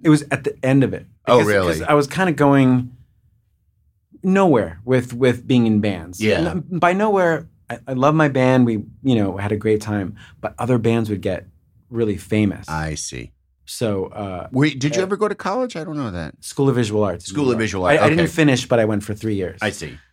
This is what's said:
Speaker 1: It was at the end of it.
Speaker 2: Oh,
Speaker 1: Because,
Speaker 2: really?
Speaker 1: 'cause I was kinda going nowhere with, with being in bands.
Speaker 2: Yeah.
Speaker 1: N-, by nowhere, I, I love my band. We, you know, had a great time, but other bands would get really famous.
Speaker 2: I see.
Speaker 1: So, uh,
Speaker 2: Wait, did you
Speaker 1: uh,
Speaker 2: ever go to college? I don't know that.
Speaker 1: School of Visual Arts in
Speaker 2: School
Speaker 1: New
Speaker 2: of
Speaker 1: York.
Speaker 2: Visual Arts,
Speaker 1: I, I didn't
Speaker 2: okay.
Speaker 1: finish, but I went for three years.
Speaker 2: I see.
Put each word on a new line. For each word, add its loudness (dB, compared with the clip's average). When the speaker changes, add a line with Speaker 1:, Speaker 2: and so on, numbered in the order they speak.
Speaker 1:
It 4
was 4
at -2
the -4
end 4
of 0
it. -12
Speaker 2:
Oh, 6
Speaker 1:
Because, 4
Speaker 2:
really? 4
Speaker 1:
'cause -6
I 2
was 4
kinda 0
going 4
nowhere 2
with, 0
with 0
being 4
in 2
bands. -4
Speaker 2:
Yeah. 2
Speaker 1:
N-, -6
by 4
nowhere, 0
I, -10
I -6
love 2
my 4
band. 4
We, -2
you 2
know, 0
had -4
a 0
great 0
time, -4
but -8
other 0
bands 0
would -6
get -6
really -4
famous. -2
Speaker 2:
I -4
see. -12
Speaker 1:
So, -6
uh, -10
Speaker 2:
Wait, 0
did -2
you 0
Speaker 1:
uh, -2
Speaker 2:
ever -4
go -2
to -6
college? -6
I -10
don't -10
know -6
that. -10
Speaker 1:
School -2
of 2
Visual 0
Arts -4
in -12
Speaker 2:
School -2
Speaker 1:
New 2
Speaker 2:
of 0
Speaker 1:
York. -2
Speaker 2:
Visual -2
Arts, 4
Speaker 1:
I, 4
I 4
didn't 2
Speaker 2:
okay. -4
Speaker 1:
finish, 2
but 2
I 2
went -2
for -8
three -6
years. -6
Speaker 2:
I -2
see. -10